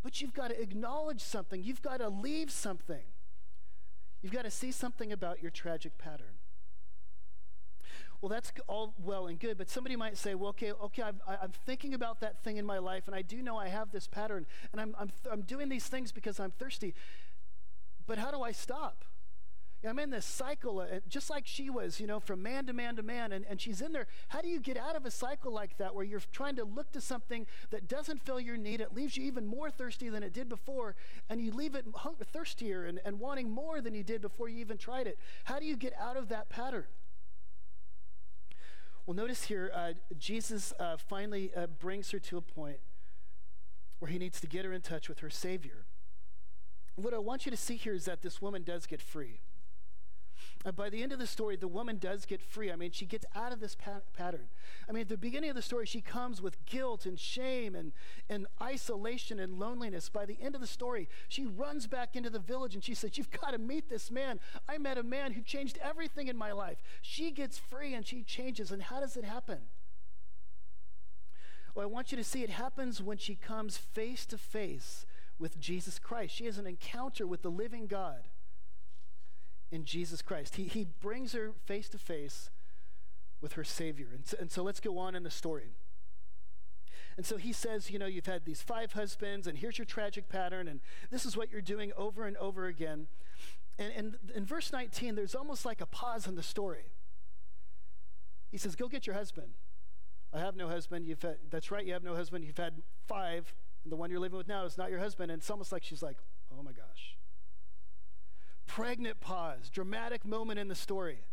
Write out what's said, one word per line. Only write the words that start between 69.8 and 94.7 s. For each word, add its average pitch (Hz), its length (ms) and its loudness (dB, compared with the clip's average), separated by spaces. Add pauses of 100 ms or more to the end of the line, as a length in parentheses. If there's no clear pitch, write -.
Well, 202 100 0
I 202 40 0
want 240 240 0
you 269 60 0
to 233 60 0
see 254 200 0
it 214 80 0
happens 247 500 0
when 202 160 2
she 202 160 2
comes 214 440 0
face 233 500 0
to 226 100 0
face 170 680 0 (320)
with 160 200 0
Jesus 170 380 0
Christ. 226 380 0
She 240 100 0
has 208 140 0
an 202 80 2
encounter 233 580 0
with 175 160 2
the 175 100 2
living 220 360 0
God 180 400 0 (1400)
in 160 140 0
Jesus 160 360 0
Christ. 151 360 0
He, 190 80 0
he 214 180 0
brings 214 480 0
her 214 220 0 (120)
face 202 220 0
to - 100 0
face 147 520 0 (920)
with 147 140 0
her 160 100 0
Savior. 147 500 0
And 135 140 0
so, - 100 0
and 170 140 0
so 180 120 2
let's 196 180 0
go 190 160 0
on 185 180 0
in 180 80 0
the 160 80 0
story. 151 460 0 (1400)
And 185 100 -2
so 220 120 0
he 220 160 0
says, 220 360 0
you 196 80 0
know, 196 80 0
"You've 190 200 0
had 185 180 0
these 156 180 0
five 226 300 0
husbands, 202 560 0
and 151 100 0
here's 220 200 0
your 233 80 0
tragic 202 420 0
pattern, 185 400 0
and 143 140 0 (280)
this 254 160 0
is 214 120 0
what 220 120 0
you're 214 120 0
doing 202 340 0
over 208 300 0
and 202 100 0
over 190 300 0
again." 156 420 0 (720)
And, 214 140 -2
and 214 240 -2 (180)
in 202 100 0
verse 311 280 0